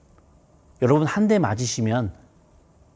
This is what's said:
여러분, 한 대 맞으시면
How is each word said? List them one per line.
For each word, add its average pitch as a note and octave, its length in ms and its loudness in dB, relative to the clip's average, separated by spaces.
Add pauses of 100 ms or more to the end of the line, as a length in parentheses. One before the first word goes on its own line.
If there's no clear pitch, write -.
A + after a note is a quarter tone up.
(800)
여러분, D3 240 2
한 G#3 220 0
대 G#3+ 120 4
맞으시면 A2+ 760 -2 (840)